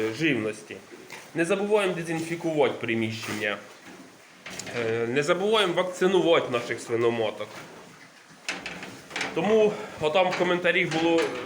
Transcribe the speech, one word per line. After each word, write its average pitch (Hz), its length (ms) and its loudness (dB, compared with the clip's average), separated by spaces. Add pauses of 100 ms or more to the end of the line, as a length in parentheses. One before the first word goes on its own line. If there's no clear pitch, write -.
(180)
живності. 110 580 -2 (580)
Не 165 100 0
забуваємо 196 500 2
дезінфікувати 165 840 0
приміщення. 110 760 -2 (1200)
Е, 113 260 -2
не 131 160 0
забуваємо 185 520 2
вакцинувати 175 800 2
наших 120 280 -2
свиноматок. 113 680 0 (1900)
Тому 208 380 4 (280)
отам 180 300 4
в - 80 -2
коментарі 175 480 2
було, 165 340 2 (260)